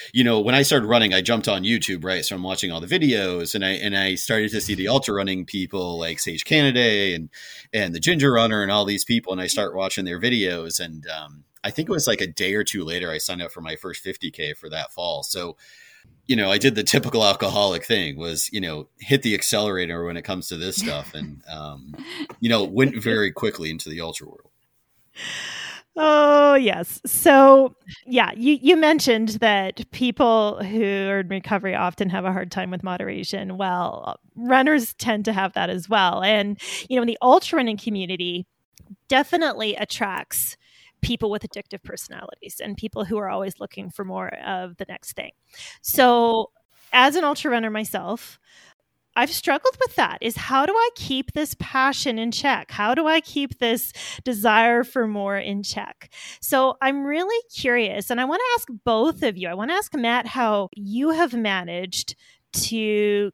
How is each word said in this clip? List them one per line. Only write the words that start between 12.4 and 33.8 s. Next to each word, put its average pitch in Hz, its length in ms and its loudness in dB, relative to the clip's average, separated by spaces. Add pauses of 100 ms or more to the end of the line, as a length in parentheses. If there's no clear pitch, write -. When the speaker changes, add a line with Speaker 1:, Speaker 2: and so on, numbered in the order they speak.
Speaker 1:
or 104 100 0
two 95 200 -4
later, 87 260 -6
I 78 80 -6
signed 87 240 -6
up 85 100 -10
for 87 100 -18
my 80 140 -10
first 87 280 -14
fifty 90 260 -8
K 76 240 -8
for 78 160 -16
that 78 240 -8
fall. 82 300 -6
So, 87 340 -8 (720)
you 127 80 2
know, 98 160 2
I 104 60 4
did 127 160 4
the 104 100 -2
typical 117 400 2
alcoholic 98 640 2
thing 82 320 -2
was, 82 340 -6
you 104 80 -6
know, 78 280 -6 (120)
hit 135 220 2
the 107 140 0
accelerator 92 720 -2
when 85 120 -6
it 82 60 -10
comes 92 240 -8
to 90 100 -8
this 85 180 -6
stuff 73 380 -6
and, 73 320 -12
Speaker 2:
<laughs> - 40 -20
Speaker 1:
um, 73 460 -14 (440)
you 117 100 -2
know, 110 140 2
went 123 320 2
very 110 360 0
quickly 85 380 -6
into 80 200 -10
the 82 120 -10
ultra 82 260 -10
world. - 220 -20 (1500)
Speaker 2:
Oh, 294 600 8
yes. 202 500 0
So, 269 680 8 (300)
yeah, 240 300 2
you, 262 260 4
you 294 140 8
mentioned 277 540 4 (100)
that 202 520 0
people 226 720 2
who 214 200 -2
are 196 360 0
in 185 100 -4
recovery 190 460 -4
often 180 340 -2
have 185 160 -4
a 190 60 -2
hard 185 200 -6
time 185 180 -6
with 180 140 -8
moderation. 185 760 -8
Well, 180 640 -6 (160)